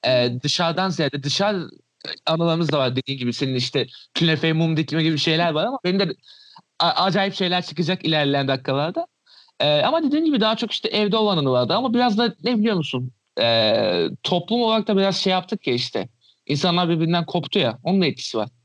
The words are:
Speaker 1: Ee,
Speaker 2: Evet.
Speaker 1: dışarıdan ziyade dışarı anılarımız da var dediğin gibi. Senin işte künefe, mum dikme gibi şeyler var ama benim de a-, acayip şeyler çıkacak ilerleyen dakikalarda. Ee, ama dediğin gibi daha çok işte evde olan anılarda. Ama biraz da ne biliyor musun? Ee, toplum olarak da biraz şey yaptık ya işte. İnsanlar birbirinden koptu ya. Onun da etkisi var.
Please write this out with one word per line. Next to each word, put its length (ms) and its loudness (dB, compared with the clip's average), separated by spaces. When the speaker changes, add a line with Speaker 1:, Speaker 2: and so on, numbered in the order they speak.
Speaker 1:
Ee, 100 0
Speaker 2:
Evet. 300 0
Speaker 1:
dışarıdan 460 -2
ziyade 340 -4
dışarı 460 -2
anılarımız 460 0
da 60 0
var 180 0
dediğin 220 -6
gibi. 140 -2
Senin 220 -2
işte 320 -2
künefe, 380 2
mum 240 2
dikme 260 -2
gibi 160 0
şeyler 320 0
var 140 -2
ama 200 -4
benim 160 0
de 140 0
a-, 260 2
acayip 300 0
şeyler 320 -2
çıkacak 380 -2
ilerleyen 440 0
dakikalarda. 580 -2
Ee, 220 2
ama 200 2
dediğin 220 0
gibi 160 2
daha 160 2
çok 160 -4
işte 160 -6
evde 280 0
olan 220 2
anılarda. 380 2
Ama 180 0
biraz 240 2
da 160 0
ne 140 0
biliyor 180 2
musun? 360 -4
Ee, 680 2
toplum 400 0
olarak 260 0
da 80 2
biraz 200 2
şey 140 0
yaptık 360 -2
ya 80 0
işte. 340 -4
İnsanlar 420 0
birbirinden 380 0
koptu 320 -4
ya. 240 0
Onun 200 0
da 40 2
etkisi 320 -6
var. 100 -4